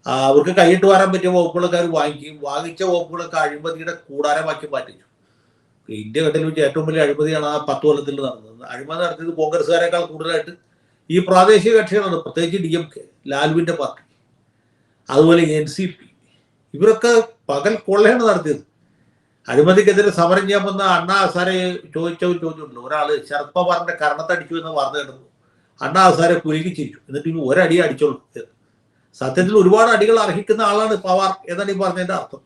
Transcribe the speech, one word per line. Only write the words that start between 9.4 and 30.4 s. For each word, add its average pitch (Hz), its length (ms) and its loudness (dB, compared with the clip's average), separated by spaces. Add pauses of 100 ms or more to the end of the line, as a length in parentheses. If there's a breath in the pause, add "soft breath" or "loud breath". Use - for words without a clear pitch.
കൂടുതലായിട്ട് 160 480 -6 (580)
ഈ 170 80 2
പ്രാദേശിക 190 600 4
കക്ഷികളാണ്, 190 380 0
പ്രത്യേകിച്ച് 170 460 -4
ഡി 160 120 -6
എം 170 120 -4 (100)
കെ, - 40 -18 (280)
ലാലുവിന്റെ 156 440 0
പാർട്ടി, 127 300 -8 (1080)
അതുപോലെ 165 300 6
എൻ 151 240 -2
സി - 200 -6
പി. - 200 -14 (680)
ഇവരൊക്കെ 220 380 2 (360)
പകൽ 139 260 -2
കൊള്ളയാണ് 214 480 2
നടത്തിയത്. 170 400 0 (840)
അഴിമതിക്കെതിരെ 185 640 4
സമരം 185 380 2
ചെയ്യാൻ 202 180 0
വന്ന 196 160 -4
അണ്ണാ 180 320 0
ഹസാരെ 185 420 0 (380)
ചോദിച്ച 170 300 -6
ഒരു 175 140 -2
ചോദ്യമുണ്ടല്ലോ, 156 440 -12
ഒരാള് 147 320 -2 (140)
ശരത് 147 260 -8
പവാറിന്റെ 175 480 -2
കരണത്തടിച്ചു 160 520 -2
എന്ന 160 160 -8
വാർത്ത 143 260 -4
കേട്ടപ്പോൾ 135 320 -12 (560)
അണ്ണാ 175 240 2
ഹസാരെ 170 300 4
കുലുക്കി 160 300 -4
ചിരിച്ചു, - 400 -10
എന്നിട്ട് 147 200 -8
ഇനി 160 160 -6
ഒരടി 165 320 2
അടിച്ചോളൂ. 147 420 0 (960)
സത്യത്തിൽ 180 420 -2
ഒരുപാട് 214 340 6
അടികൾ 220 280 4
അർഹിക്കുന്ന 208 440 -2